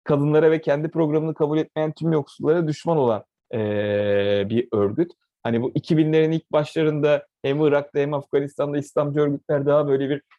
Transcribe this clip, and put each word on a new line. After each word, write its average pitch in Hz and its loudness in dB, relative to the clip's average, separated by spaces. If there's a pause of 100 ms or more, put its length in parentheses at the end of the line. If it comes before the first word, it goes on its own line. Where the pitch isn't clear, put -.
kadınlara 151 4
ve 156 0
kendi 151 -2
programını 156 -2
kabul 151 -2
etmeyen 156 -2
tüm 165 -4
yoksullara 156 0
düşman 160 -2
olan, 117 0 (300)
e, 120 -4 (920)
bir 113 0
örgüt. 110 0 (320)
Hani 117 0
bu 127 -4
iki 151 0
binlerin 156 2
ilk 160 -4
başlarında 151 0 (160)
hem 143 0
Irak'ta 143 0
hem 143 -2
Afganistan'da 143 -4
İslamcı 147 -2
örgütler 143 -2
daha 143 2
böyle 135 0
bir 147 -4 (180)